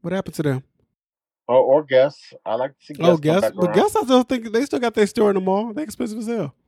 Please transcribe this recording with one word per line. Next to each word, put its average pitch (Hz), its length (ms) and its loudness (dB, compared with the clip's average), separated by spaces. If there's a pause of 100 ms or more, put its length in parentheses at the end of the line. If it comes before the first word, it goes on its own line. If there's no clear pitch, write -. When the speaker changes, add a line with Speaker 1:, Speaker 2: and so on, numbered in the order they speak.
Speaker 1:
What - 100 -8
happened 185 220 -8
to - 80 -6
them? 135 200 -2 (840)
Speaker 2:
Or, 120 80 2
or 135 280 4
Guess. 135 480 0 (120)
I 107 100 -4
like 127 240 -6
to - 80 -20
see - 80 -16
Guess 165 120 -4
Speaker 1:
Oh, 175 60 8
Speaker 2:
come 165 80 2
Speaker 1:
Guess. 156 200 2
Speaker 2:
back 208 140 -2
Speaker 1:
But 180 120 0
Speaker 2:
around. - 80 -4
Speaker 1:
Guess, 415 220 2
I 427 60 2
still 254 200 4
think 233 300 -6
they 233 120 0
still 285 140 -4
got 233 160 -2
their 208 120 2
store 208 240 0
in 196 40 -2
the 190 60 0
mall. 196 320 -4
They 302 100 -8
expensive 220 360 -10
as 226 80 -10
hell. 214 280 -6 (140)